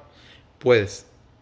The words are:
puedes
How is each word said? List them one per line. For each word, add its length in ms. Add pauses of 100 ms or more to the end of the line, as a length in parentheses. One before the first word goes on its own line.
(580)
puedes 480 (360)